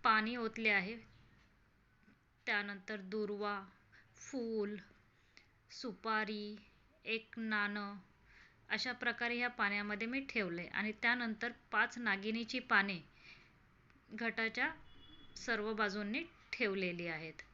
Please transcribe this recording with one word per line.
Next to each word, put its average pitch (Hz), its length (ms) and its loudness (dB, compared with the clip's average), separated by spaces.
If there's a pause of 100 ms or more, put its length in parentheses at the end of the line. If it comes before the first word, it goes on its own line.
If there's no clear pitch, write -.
पाणी 220 320 6
ओतले 220 340 0
आहे. 202 260 2 (1500)
त्यानंतर 202 540 0
दुर्वा, 208 600 -2 (600)
फूल, 220 560 -2 (920)
सुपारी, 214 880 -2 (480)
एक 220 340 -4
नाणं 208 560 0 (760)
अशा 233 220 0
प्रकारे 240 440 0
ह्या 247 140 2
पाण्यामध्ये 208 560 0
मी 262 220 0
ठेवले 175 360 0
आणि 214 280 -2 (100)
त्यानंतर 240 500 2 (180)
पाच 233 280 4
नागिनीची 220 640 0
पाने 202 380 4 (1080)
घटाच्या 226 600 0 (680)
सर्व 220 380 0
बाजूंनी 208 480 0 (300)
ठेवलेली 185 540 0
आहेत. 160 360 -8 (120)